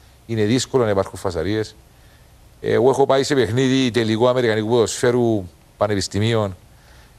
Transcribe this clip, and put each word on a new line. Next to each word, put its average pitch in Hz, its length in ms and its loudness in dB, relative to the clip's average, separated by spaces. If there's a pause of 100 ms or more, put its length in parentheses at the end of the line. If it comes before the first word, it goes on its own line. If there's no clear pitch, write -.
(260)
είναι 110 180 -2
δύσκολο 120 400 0
να 107 60 0
υπάρχουν 98 300 -2
φασαρίες. 98 560 -4 (880)
Ε, 110 120 -2
εγώ 113 160 4
έχω 135 160 2
πάει 135 180 2
σε 147 120 -2
παιχνίδι 127 560 0
τελικό 113 360 0
αμερικανικού 113 400 0
ποδοσφαίρου 117 760 0 (340)
πανεπιστημίων, 104 800 -2 (640)